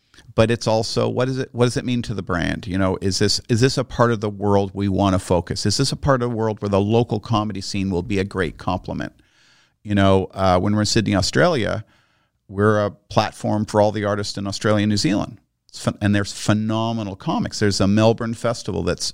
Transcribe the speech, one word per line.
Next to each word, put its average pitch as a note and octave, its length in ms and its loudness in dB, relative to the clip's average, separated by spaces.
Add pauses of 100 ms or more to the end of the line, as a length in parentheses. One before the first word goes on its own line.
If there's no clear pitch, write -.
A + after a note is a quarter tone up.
(360)
but A2+ 160 4
it's A#2 160 -2
also, A2+ 400 0
what A#2 200 -2
is C3 100 -4
it, B2+ 140 -6
what A#2 120 2
does B2 120 2
it C3+ 80 -4
mean B2 180 0
to A2+ 120 -8
the G2 80 -6
brand? E2 460 -2
You F2+ 100 -2
know, F#2+ 220 2
is F#2 180 -2
this, G2+ 300 0
is A#2 120 2
this C3 160 4
a C#3 80 0
part A#2+ 280 2
of A2 80 -4
the G#2 100 -2
world G2+ 420 2
we G2+ 160 -2
wanna F#2+ 300 2
focus? - 480 0
Is G#2 100 0
this C#3 140 0
a D3+ 60 -4
part C3+ 260 0
of A#2+ 80 -2
the A#2 60 -4
world A2 260 -2
where G#2 60 -2
the G2 120 4
local A2+ 380 2
comedy G#2+ 420 -2
scene G2 300 -4
will F2 140 0
be G2+ 160 -2
a G2 40 0
great F#2+ 320 -4
complement? E2+ 560 -6 (720)
You G#2 140 -2
know, G2 360 4
uh, F#2+ 280 2
when G#2 140 0
we're G#2+ 80 2
in G#2 40 0
Sydney, G#2 300 2
Australia, A2 680 0 (640)
we're G#2 380 2
a G2+ 80 -2
platform G#2+ 720 -2
for G#2 160 2
all G#2 100 4
the G#2+ 140 -4
artists G2+ 340 -4
in G2+ 80 -6
Australia G#2 380 0
and G#2+ 60 2
New G#2 60 0
Zealand. - 440 -2 (280)
It's - 160 -16
phen-, - 160 -4
and G#2 140 2
there's G2+ 180 0
phenomenal A2 840 -2
comics. - 420 -4
There's G#2 220 0
a G2 80 2
Melbourne A2+ 460 2
festival G#2 500 -4
that's - 300 -2